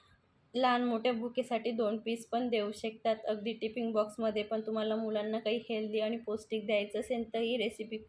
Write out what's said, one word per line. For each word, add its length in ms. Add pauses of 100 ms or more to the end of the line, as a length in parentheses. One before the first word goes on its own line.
(540)
लहान 300
मोठ्या 300
भुकेसाठी 580
दोन 260
पीस 320
पण 200
देऊ 240
शकतात. 420 (120)
अगदी 260
टिफिन 380
बॉक्समध्ये 520
पण 180
तुम्हाला 340
मुलांना 440
काही 300
हेल्दी 300
आणि 180
पौष्टिक 480
द्यायचं 340
असेल 340
तर 60
ही 180
रेसिपी 400 (100)